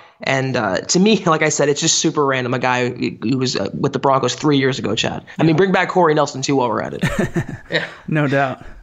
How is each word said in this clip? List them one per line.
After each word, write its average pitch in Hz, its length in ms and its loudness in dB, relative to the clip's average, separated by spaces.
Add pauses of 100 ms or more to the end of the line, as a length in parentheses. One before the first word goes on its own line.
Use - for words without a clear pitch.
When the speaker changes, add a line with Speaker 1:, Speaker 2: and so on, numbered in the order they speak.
(240)
Speaker 1:
And, 131 340 -2
uh, 101 240 -2
to - 180 0
me, 202 240 4
<laughs> - 20 -14
like 156 180 2
I 143 40 2
said, 143 220 2
it's 143 100 0
just 160 200 0
super 151 260 0
random. 131 280 -2
A 127 60 -2
guy 123 300 2
who, 123 320 -6
who 127 160 0
was, 127 180 -2
uh, 98 140 -2 (100)
with 139 140 0
the - 60 -4
Broncos 131 360 2
three 147 220 2
years 131 200 0
ago, 104 160 -4
Chad. - 300 -4 (140)
I 151 60 2
mean, 160 120 4
bring 190 160 2
back 180 160 2
Corey 170 260 4
Nelson, 143 280 0
too, 139 160 0
while 123 100 0
we're 107 140 -2
at 65 140 -8
it. - 80 -4 (600)
Speaker 2:
<laughs> - 80 -14
Speaker 1:
Yeah. - 160 -2 (200)
Speaker 2:
No 147 200 0
doubt. 135 380 -2 (180)